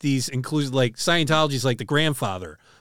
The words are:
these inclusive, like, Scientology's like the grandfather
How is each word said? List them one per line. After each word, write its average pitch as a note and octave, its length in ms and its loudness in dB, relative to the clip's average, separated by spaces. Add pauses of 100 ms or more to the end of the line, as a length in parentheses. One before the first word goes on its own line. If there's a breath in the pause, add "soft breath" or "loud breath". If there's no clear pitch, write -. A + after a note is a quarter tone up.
these C3+ 280 0
inclusive, C3 460 -2
like, B2+ 220 2
Scientology's D#3 680 2
like B2 140 0
the A2+ 60 -8
grandfather G#2+ 760 -2 (220 soft breath)